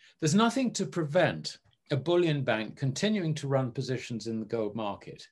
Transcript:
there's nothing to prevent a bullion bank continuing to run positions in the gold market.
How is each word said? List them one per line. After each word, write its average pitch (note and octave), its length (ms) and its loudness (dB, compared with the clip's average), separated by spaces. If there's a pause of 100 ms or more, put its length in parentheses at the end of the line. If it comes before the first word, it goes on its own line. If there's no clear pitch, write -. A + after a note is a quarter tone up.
(180)
there's D#3 160 2
nothing A#3 380 4
to F#3 140 -2
prevent C#3+ 720 0 (320)
a C#3+ 60 2
bullion E3 460 2
bank A2 340 -2
continuing E3 580 0
to C#3+ 120 -6
run C3 240 0
positions A#2+ 560 -6
in A2+ 140 -4
the G#2+ 60 -6
gold G#2+ 280 -2
market. G#2 580 -8